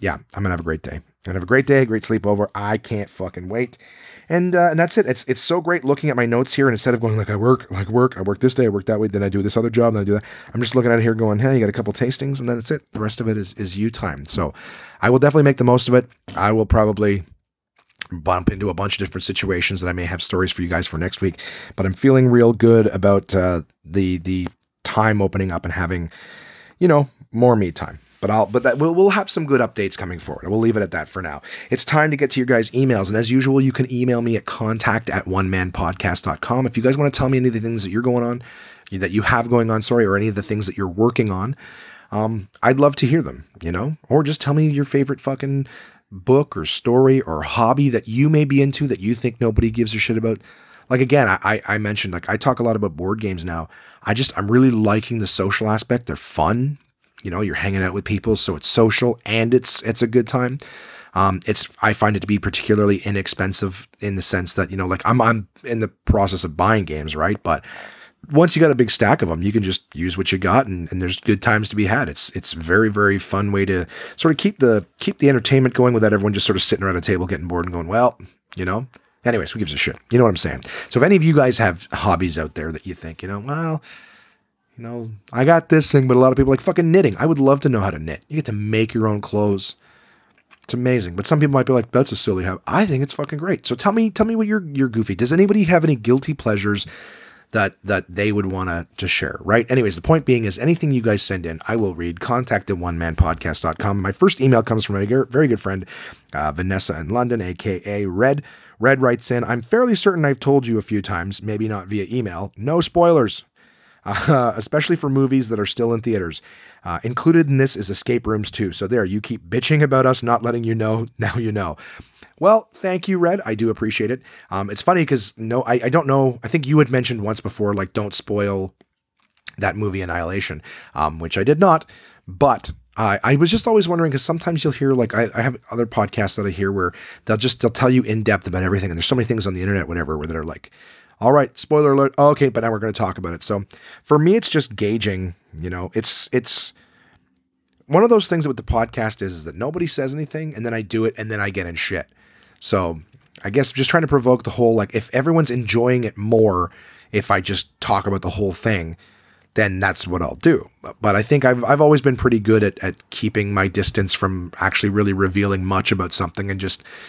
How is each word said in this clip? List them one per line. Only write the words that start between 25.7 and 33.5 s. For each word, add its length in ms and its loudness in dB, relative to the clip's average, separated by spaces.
having, 380 -4
you 80 4
know, 200 4
more 240 4
me 160 0
time. 300 -10
But 120 -2
I'll, 160 2
but 160 0
that, 160 2
we'll, 160 2
we'll 160 6
have 180 0
some 160 -4
good 160 2
updates 360 -4
coming 220 -8
forward. 300 -12
We'll 100 0
leave 180 2
it 60 0
at 100 -4
that 140 -6
for 140 -12
now. 220 -10
It's 160 0
time 260 2
to 60 -2
get 140 0
to 100 -2
your 60 0
guys' 240 2
emails. 380 0
And 80 -2
as 140 0
usual, 300 2